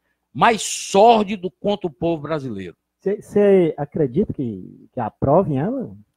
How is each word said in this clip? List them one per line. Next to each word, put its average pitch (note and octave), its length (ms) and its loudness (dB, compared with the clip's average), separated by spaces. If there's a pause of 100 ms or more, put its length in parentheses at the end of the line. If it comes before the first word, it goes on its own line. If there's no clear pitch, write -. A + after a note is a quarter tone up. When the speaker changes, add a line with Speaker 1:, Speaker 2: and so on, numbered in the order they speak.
(340)
Speaker 1:
mais G#3 280 2
sórdido G3+ 920 2
contra G3 360 -6
o D3+ 60 -6
povo E3 280 -4
brasileiro. C3 540 -8 (240)
Speaker 2:
Cê, G3+ 220 -4
cê G3 560 4
acredita D3 560 -2
que, F#2+ 600 -10
que B2+ 60 -8
aprovem C3+ 600 0
ela? F#3+ 360 -6 (220)